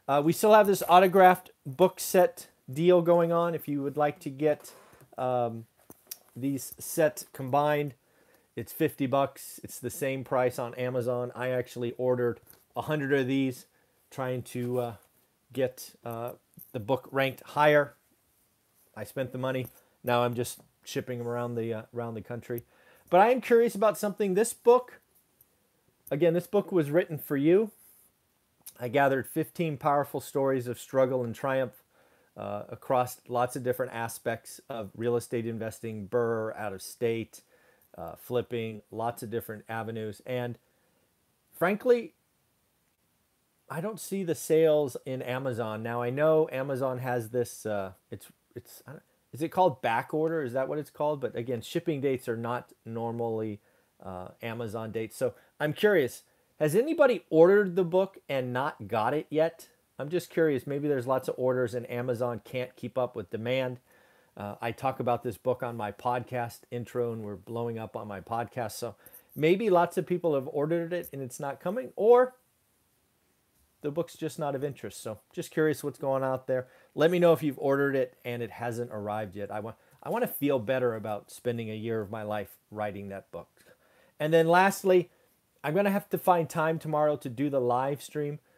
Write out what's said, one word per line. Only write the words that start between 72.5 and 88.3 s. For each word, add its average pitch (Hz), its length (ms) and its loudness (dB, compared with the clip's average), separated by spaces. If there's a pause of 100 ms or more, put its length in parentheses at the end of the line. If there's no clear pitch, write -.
the 147 100 -4
book's 165 240 -6
just 160 220 -8
not 147 180 -4
of 131 80 -6
interest. 123 380 -8
So 110 180 -10 (140)
just - 180 -8
curious 156 320 0
what's 143 160 -8
going 135 240 0
out 131 240 -2
there. 127 200 -2 (280)
Let 170 160 4
me 180 80 2
know 170 140 8
if - 80 0
you've 143 180 -2
ordered 139 360 2
it 131 280 0
and 120 200 -6
it 113 80 -8
hasn't 120 400 -6
arrived 104 440 -6
yet. 101 160 -8
I 107 100 -6
want, 110 160 -12 (260)
I - 60 -8
wanna 220 180 -2
feel 143 320 0
better 123 360 0
about 107 360 -8
spending 117 400 -6
a 110 40 -8
year 110 260 -4
of 98 100 -8
my 110 120 -8
life 104 340 -8 (140)
writing 101 380 -6
that 98 220 -14
book. 85 180 -14 (680)
And 156 120 -2
then 165 160 6
lastly, 185 640 4 (540)
I'm 151 120 -2
gonna 202 160 2
have 202 180 -2
to 185 80 -4
find 170 320 2
time 160 300 0
tomorrow 151 380 0
to - 120 -8
do 127 220 -4
the 135 100 0
live 127 400 0
stream. 147 380 -8 (180)